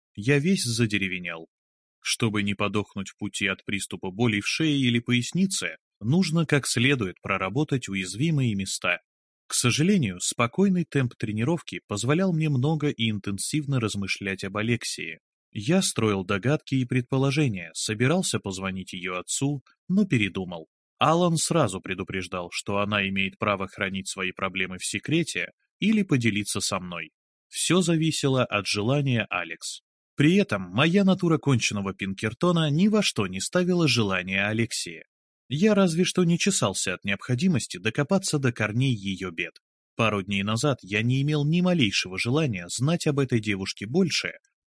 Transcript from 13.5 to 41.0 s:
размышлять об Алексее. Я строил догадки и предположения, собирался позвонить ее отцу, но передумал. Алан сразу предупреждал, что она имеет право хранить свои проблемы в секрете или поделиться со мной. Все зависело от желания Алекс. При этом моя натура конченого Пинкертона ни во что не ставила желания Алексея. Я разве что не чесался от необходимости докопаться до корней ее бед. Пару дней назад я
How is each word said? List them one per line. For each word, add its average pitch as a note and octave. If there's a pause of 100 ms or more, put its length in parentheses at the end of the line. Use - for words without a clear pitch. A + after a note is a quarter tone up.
размышлять G2
об G2
Алексее. G#2 (320)
Я C#3+
строил G#2+
догадки G#2
и B2+
предположения, C3
собирался A#2+
позвонить F#2+
ее F2+
отцу, C#3 (240)
но G3
передумал. F#2 (320)
Алан E3
сразу A#2+
предупреждал, F#2
что -
она G2+
имеет G2
право G2
хранить F#2+
свои F#2
проблемы F#2
в -
секрете C3 (280)
или G#3
поделиться A2+
со F#2+
мной. F2 (360)
Все -
зависело D#3
от G2+
желания A#2+
Алекс. E2+ (340)
При D#3
этом F#3
моя D3+
натура F3+
конченого G#2
Пинкертона A2+
ни E3
во G#3
что -
не F#2
ставила F3
желания G2
Алексея. G#2 (420)
Я F3+
разве F3+
что F3+
не E3+
чесался G2+
от -
необходимости B2
докопаться D3
до C3
корней A#2
ее F#2+
бед. E2 (380)
Пару G#2+
дней G2
назад A#2
я G2+